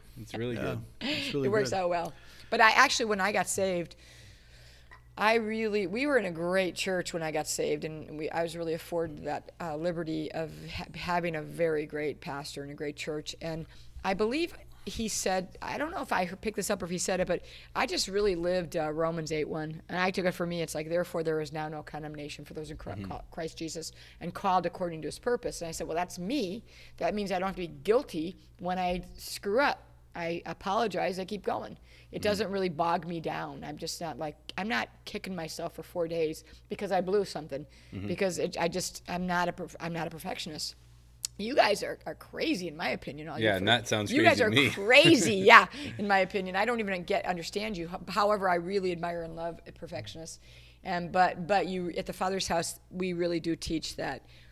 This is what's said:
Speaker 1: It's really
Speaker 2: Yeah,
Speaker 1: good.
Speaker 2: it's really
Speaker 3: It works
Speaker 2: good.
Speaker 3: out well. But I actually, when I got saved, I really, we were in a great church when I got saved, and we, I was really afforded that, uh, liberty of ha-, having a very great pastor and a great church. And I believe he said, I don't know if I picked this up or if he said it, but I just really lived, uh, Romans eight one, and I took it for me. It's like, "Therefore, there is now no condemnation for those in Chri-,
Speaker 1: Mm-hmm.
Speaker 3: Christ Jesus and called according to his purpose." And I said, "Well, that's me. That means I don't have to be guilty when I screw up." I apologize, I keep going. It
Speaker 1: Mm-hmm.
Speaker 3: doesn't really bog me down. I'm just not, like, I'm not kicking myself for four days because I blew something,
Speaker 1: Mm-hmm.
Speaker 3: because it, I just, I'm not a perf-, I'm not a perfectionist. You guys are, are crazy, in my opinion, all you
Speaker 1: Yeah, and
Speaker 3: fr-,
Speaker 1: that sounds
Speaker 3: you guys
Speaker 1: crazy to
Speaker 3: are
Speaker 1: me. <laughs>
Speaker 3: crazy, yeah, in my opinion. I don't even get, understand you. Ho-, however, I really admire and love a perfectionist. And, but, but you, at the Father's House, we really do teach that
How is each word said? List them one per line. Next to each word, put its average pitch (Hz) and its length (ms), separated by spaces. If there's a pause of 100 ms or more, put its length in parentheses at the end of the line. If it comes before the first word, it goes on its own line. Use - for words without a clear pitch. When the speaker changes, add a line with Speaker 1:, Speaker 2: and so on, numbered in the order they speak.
(200)
Speaker 1:
It's 107 140
really 120 220
Speaker 2:
Yeah, 131 80
Speaker 1:
good. 131 160 (220)
Speaker 2:
it's 277 340
really 135 120
Speaker 3:
It - 40
works 214 180
Speaker 2:
good. 190 80
Speaker 3:
out 180 120
well. 170 220 (380)
But 233 100
I 220 120
actually, 262 340
when 208 160
I 196 100
got 190 160
saved, 185 480 (1200)
I 214 180
really, 220 500
we 226 220
were 277 100
in 208 60
a 185 80
great 175 440
church 180 380
when 170 80
I 156 100
got 151 140
saved, 151 380
and 156 340
we, 151 120
I 165 120
was 165 140
really 165 180
afforded 165 520
that, 143 340
uh, 165 160
liberty 160 560
of 160 180 (220)
ha-, - 140 (100)
having 170 400
a 156 60
very 151 440
great 151 360
pastor 143 420
and 143 80
a - 20
great 147 220
church. 151 460
And 160 240 (400)
I 196 80
believe 240 400 (320)
he 214 240
said, 190 520
I 143 160
don't 302 140
know 349 100
if - 120
I 185 120
picked 190 300
this 196 140
up 196 120
or 185 40
if 165 60
he 180 80
said 185 200
it, 180 80
but 170 140 (340)
I - 100
just 349 220
really 196 280
lived, 175 420
uh, 156 160
Romans 160 400
eight 151 160
one, 160 400
and 175 100
I 185 100
took 190 160
it 180 60
for 175 160
me. 170 140
It's 156 120
like, 156 140
"Therefore, 170 340
there 160 200
is 151 100
now 156 160
no 156 160
condemnation 151 640
for - 80
those 156 180
in 147 60
Chri-, - 200
Speaker 1:
Mm-hmm. 98 140 (180)
Speaker 3:
Christ 165 280
Jesus 160 340 (300)
and 175 120
called 185 320
according 170 360
to 151 80
his - 100
purpose." 240 420
And 165 60
I 165 40
said, 160 160
"Well, 160 100
that's 175 200
me. 208 460 (320)
That 175 180
means 202 200
I 185 60
don't 190 80
have 190 100
to 185 40
be 170 60
guilty 165 680 (220)
when 180 200
I 180 220 (160)
screw - 420
up." 277 240 (360)
I 170 260
apologize, 190 720
I 190 80
keep 202 180
going. - 340 (340)
It 180 60
Speaker 1:
Mm-hmm. 175 60
Speaker 3:
doesn't 208 280
really 190 180
bog 170 380
me 175 140
down. 156 420
I'm 151 140
just 160 240
not, 151 180
like, 151 160 (220)
I'm 190 100
not 233 220 (160)
kicking 190 300
myself 160 400
for 160 80
four 175 240
days 160 360 (240)
because 196 240
I 185 100
blew 196 240
something, 151 400 (280)
Speaker 1:
Mm-hmm. 101 140
Speaker 3:
because 175 300
it, 151 220
I 170 80
just, - 400
I'm 180 180
not 175 220
a 170 60
perf-, 175 260
I'm 165 140
not 160 140
a - 20
perfectionist. 156 680 (600)
You 226 180
guys - 280
are, 156 220
are 160 100
crazy, 190 520
in 147 80
my 175 140
opinion, 156 400
all 127 100
you 110 60
Speaker 1:
Yeah, 104 100
and 92 60
Speaker 3:
fr-, 98 60
Speaker 1:
that 113 200
sounds 107 240
Speaker 3:
you 285 120
guys 330 180
Speaker 1:
crazy 214 140
to 143 60
Speaker 3:
are 123 80
Speaker 1:
me. - 0
<laughs> - 180
Speaker 3:
crazy, 262 480
yeah, 196 320 (300)
in 214 100
my 196 120
opinion. 185 380
I 208 80
don't 233 160
even 190 220
get, 180 220
understand 185 520
you. 165 100
Ho-, 180 220
however, 202 400
I 175 60
really 185 360
admire 170 300
and 165 160
love 165 280
a 165 60
perfectionist. 165 720 (420)
And, 175 300
but, 175 340
but 190 200
you, 180 300
at 185 100
the 180 60
Father's 190 340
House, 170 320 (120)
we 185 220
really 170 260
do 165 160
teach - 400
that 147 300 (260)